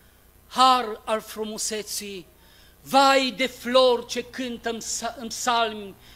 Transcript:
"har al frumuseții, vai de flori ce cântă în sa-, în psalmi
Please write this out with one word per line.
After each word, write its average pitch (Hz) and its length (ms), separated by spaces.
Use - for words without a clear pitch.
"har 247 580
al 220 160
frumuseții, 208 1040
vai 269 560
de 254 100
flori 247 600
ce 240 160
cântă 240 460
în 226 100
sa-, 226 380
în 233 100
psalmi 220 680